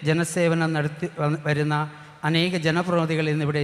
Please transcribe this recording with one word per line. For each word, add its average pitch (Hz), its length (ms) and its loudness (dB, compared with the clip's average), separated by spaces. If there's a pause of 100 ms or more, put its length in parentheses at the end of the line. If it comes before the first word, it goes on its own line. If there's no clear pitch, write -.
ജനസേവനം 165 720 2
നടത്തി 147 300 -4 (140)
വ-, 151 260 0
വരുന്ന 151 280 0 (520)
അനേക 165 280 2 (120)
ജനപ്രതിനിധികൾ 165 680 0
ഇന്നിവിടെ 151 300 0